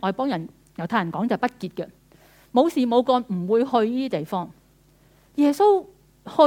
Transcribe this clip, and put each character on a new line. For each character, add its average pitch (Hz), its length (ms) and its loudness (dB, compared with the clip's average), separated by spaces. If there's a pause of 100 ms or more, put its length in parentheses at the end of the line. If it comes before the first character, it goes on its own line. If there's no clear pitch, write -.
外 196 100 -2
邦 262 160 -4
人、 165 200 -4 (300)
猶 170 100 -8
太 220 160 0
人 170 80 -6
講 190 160 -4
就 220 80 -2
係 - 40 -4
不 254 80 -2
潔 190 240 -8
嘅， - 160 -10 (680)
冇 285 160 4
事 311 120 -4
冇 240 220 2
幹 247 200 0 (100)
唔 180 140 -6
會 226 160 2
去 240 280 0
呢 262 180 -4
啲 - 0 - (100)
地 151 60 -8
方。 180 240 -6 (840)
耶 285 180 2
穌 392 320 2 (400)
去 - 220 0